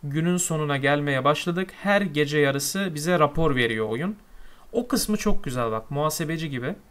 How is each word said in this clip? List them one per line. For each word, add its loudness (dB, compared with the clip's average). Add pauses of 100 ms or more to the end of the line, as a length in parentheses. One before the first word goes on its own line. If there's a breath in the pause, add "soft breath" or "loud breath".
günün 0
sonuna -2
gelmeye 2
başladık. 0 (120)
Her 4
gece 0
yarısı 0
bize 0
rapor 4
veriyor 0
oyun. -4 (560 soft breath)
O -2
kısmı 0
çok 4
güzel -2
bak. -6
Muhasebeci -2
gibi. -4 (160)